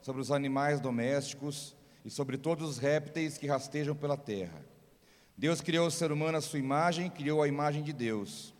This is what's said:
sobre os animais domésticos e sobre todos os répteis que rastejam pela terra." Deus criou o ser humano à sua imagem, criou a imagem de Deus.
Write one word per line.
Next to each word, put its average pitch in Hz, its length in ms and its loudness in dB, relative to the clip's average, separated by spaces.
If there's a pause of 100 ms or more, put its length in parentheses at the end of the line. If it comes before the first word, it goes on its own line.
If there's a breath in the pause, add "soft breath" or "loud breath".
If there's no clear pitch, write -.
sobre 131 220 -6
os 120 80 -2
animais 139 500 2
domésticos 139 920 -2 (300 loud breath)
e 110 60 -10
sobre 135 280 -2
todos 156 320 -2
os 127 80 -6
répteis 147 580 0
que 143 120 -6
rastejam 143 480 0
pela 143 200 0
terra." 90 480 -6 (720 soft breath)
Deus 156 240 2
criou 170 280 2
o - 20 0
ser 156 220 0
humano 156 260 2
à - 20 0
sua 147 200 -4
imagem, 165 500 2
criou 151 320 2
a 147 60 4
imagem 147 340 0
de 151 100 -4
Deus. 110 680 -4